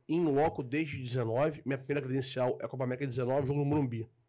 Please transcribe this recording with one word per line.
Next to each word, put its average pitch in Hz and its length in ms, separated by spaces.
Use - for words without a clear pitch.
in 170 160
loco 151 360
desde 143 400
dezenove. 127 640
Minha 135 120
primeira 139 280
credencial 131 540
é - 60
a - 20
Copa 131 160
América 127 240
dezenove, 127 400
jogo 143 120
no 143 60
Morumbi. 131 440